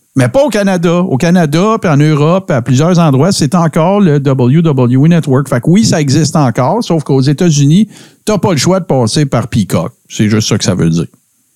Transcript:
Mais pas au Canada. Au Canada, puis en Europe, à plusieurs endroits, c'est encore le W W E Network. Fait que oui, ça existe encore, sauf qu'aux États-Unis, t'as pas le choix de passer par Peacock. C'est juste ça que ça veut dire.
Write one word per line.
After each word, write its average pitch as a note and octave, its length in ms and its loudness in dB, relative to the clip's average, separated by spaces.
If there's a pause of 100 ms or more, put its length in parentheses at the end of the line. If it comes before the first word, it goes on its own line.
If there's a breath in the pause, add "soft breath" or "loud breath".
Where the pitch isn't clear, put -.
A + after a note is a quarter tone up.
(160)
Mais B2+ 120 0
pas C4+ 140 0
au D4 60 2
Canada. F#3 480 0
Au F3+ 200 -2
Canada, F3 640 0
puis F#3 80 -2
en D3 80 2
Europe, D#3 540 0
à B2 120 -2
plusieurs D#3 360 0
endroits, D#3 320 2
c'est D#3 240 -2
encore F3 460 0
le D3+ 180 2
W C3+ 420 0
W C3 360 0
E C#3 100 4
Network. C#3+ 420 0
Fait B2 120 -2
que D#3 100 -2
oui, G#3+ 140 2
ça F#3+ 160 0
existe C#3+ 340 0
encore, C#3+ 480 0
sauf E3 220 -2
qu'aux C3+ 160 0
États-Unis, D3+ 680 2 (380 loud breath)
t'as G#3 140 -2
pas G#3 120 0
le E3+ 60 0
choix F3+ 240 0
de - 60 -10
passer C#3 400 0
par A#2+ 200 -2
Peacock. F#2 460 -4 (160)
C'est G#2+ 200 -2
juste G#2+ 200 0
ça G#2+ 100 -2
que - 60 -6
ça F#2+ 100 -2
veut E2 160 0
dire. D#2+ 160 -2 (500)